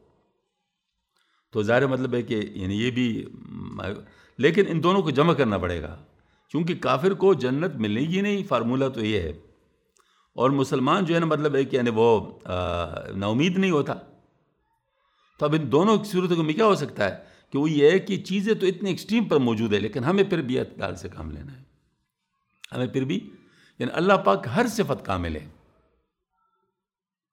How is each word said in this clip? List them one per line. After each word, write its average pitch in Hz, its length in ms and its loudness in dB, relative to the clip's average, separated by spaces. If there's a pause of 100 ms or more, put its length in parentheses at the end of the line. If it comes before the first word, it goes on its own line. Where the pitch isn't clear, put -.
(1500)
تو 110 100 -2
ظاہر 120 260 4
مطلب 127 260 -2
ہے 123 80 0
کہ 110 200 -2 (120)
یعنی 101 300 -4
یہ 123 80 -2
بھی 117 340 -2 (240)
مایو-، 92 520 -10 (360)
لیکن 165 300 4
ان 156 160 -2
دونوں 190 180 4
کو 156 80 -2
جمع 151 240 4
کرنا 120 240 2
پڑے 87 240 -4
گا، 78 220 -14 (480)
کیونکہ 165 240 -2
کافر 135 380 0
کو 190 200 4
جنت 143 420 -2
ملے 110 260 -2
گی 165 200 -2
نہیں، 202 260 -2
فارمولہ 131 420 0
تو 123 160 -4
یہ 107 140 0
ہے۔ 80 120 -4 (1040)
اور 123 140 2
مسلمان 139 560 0
جو 165 100 2
ہے 165 40 2
نا، 170 60 2
مطلب 151 300 0
ہے 139 80 2
کہ 135 120 -2
یعنی 120 140 2
وہ، 110 420 4 (120)
آ، 87 420 -2 (300)
نا 98 120 -2
امید 156 300 2
نہیں 190 140 2
ہوتا۔ 139 220 0 (1500)
تو 151 60 0
اب 151 160 2
ان 127 100 -6
دونوں 196 260 6
کی 208 60 -6
صورتوں 175 400 0
میں 156 100 0
کیا 226 120 2
ہو 202 100 4
سکتا 117 340 -2
ہے - 140 -8 (280)
کہ 135 60 -2
وہ 151 120 2
یہ 147 220 6
ہے 190 80 6
کہ 190 180 -4
چیزیں 202 360 0
تو 196 120 -2
اتنے 185 240 0
ایکسٹریم 208 340 0
پر 170 140 2
موجود 113 360 0
ہے، 104 60 4
لیکن 110 240 -4
ہمیں 190 200 4
پھر 185 180 -2
بھی 127 180 -2
اعتدال 98 360 -6
سے 90 140 -12
کام 82 220 -12
لینا 78 280 -14
ہے، 131 40 -20 (1080)
ہمیں 123 160 -4
پھر 131 180 -4
بھی، 160 240 -6 (500)
یعنی 123 140 -6
اللہ 185 200 2
پاک 196 420 2
ہر 240 120 2
صفت 143 380 -4
کامل 87 300 -4
ہے۔ 76 120 -12 (1900)